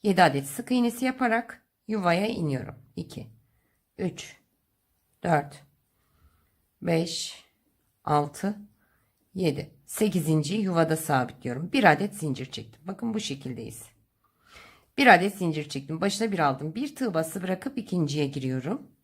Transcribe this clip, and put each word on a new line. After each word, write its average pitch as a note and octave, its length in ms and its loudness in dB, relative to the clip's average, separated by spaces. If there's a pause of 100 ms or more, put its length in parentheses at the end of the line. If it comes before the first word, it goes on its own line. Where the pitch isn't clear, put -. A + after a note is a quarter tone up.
Yedi F#3+ 200 6
adet C#3 240 4
sık - 240 -8
iğnesi A#3+ 340 2
yaparak A#3+ 580 -2 (260)
yuvaya F#3+ 380 2
iniyorum. D3 480 -4 (220)
İki, - 300 -12 (720)
üç, - 380 -6 (880)
dört, D#3 400 0 (1200)
beş, E3+ 640 -2 (600)
altı, D3+ 520 0 (760)
yedi. D#3+ 360 -2 (160)
Sekizinciyi E3 720 0
yuvada E3 360 2
sabitliyorum. C3 760 -2
Bir C4 120 4
adet F#3 300 6
zincir B2+ 360 -6
çektim. - 360 -14
Bakın G#3 280 -6
bu G#3+ 60 -2
şekildeyiz. C3 600 -10 (1160)
Bir C4+ 80 6
adet G3 280 8
zincir D3+ 340 -2
çektim. D3 320 -6
Başına G3+ 320 0
bir F#3 60 -2
aldım. D3 360 0
Bir C#4 220 -6
tığ A3+ 180 -2
bası D#3+ 280 -2
bırakıp F#3 360 -4
ikinciye D3+ 480 0
giriyorum. C3+ 640 -4 (140)